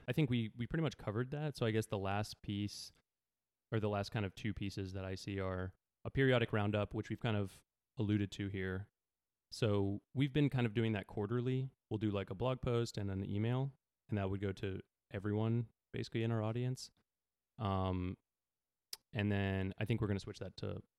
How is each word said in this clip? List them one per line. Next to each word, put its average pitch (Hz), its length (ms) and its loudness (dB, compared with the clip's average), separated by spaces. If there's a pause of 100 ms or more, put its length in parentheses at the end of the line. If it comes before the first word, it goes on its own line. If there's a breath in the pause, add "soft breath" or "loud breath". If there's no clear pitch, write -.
I 127 40 -2
think 151 180 2
we, 117 280 0
we 120 80 -2
pretty 165 180 -2
much 143 140 -2
covered 123 340 -4
that. 147 240 -6
So 120 100 0
I 110 60 4
guess 110 140 2
the 107 120 -4
last 98 440 -2
piece, 101 500 -4 (800)
or 113 80 0
the 104 100 0
last 101 220 -2
kind 107 140 0
of 90 100 -6
two 104 180 -2
pieces 95 400 -6
that 95 120 -6
I 95 100 -4
see 98 240 -4
are 95 320 -2 (320)
a 113 60 -8
periodic 127 420 6
roundup, 104 420 2
which 110 160 -4
we've 107 100 -4
kind 110 180 2
of 101 200 -2 (400)
alluded 101 340 4
to 101 180 -4
here. 95 380 -2 (640)
So 101 500 2 (120)
we've 135 200 2
been 143 160 4
kind 123 160 2
of 107 80 0
doing 113 200 4
that 98 140 -2
quarterly. 123 640 0 (200)
We'll 110 80 0
do, 107 140 2
like, 98 180 -2
a 101 60 -6
blog 123 260 0
post 120 360 0
and 98 120 -2
an 98 200 0
email, 120 420 2 (380)
and 107 80 2
that 98 120 2
would 98 120 -2
go 101 120 0
to 95 280 -4 (320)
everyone 107 540 2 (260)
basically 117 300 -2
in 117 80 0
our 110 120 2
audience. 123 480 -4 (680)
Um, 95 580 0 (960)
and 104 180 2
then 98 480 0
I 110 60 0
think 117 140 2
we're 110 80 0
gonna 98 120 0
switch - 200 -10
that 95 180 -10
to, 98 240 -6 (180)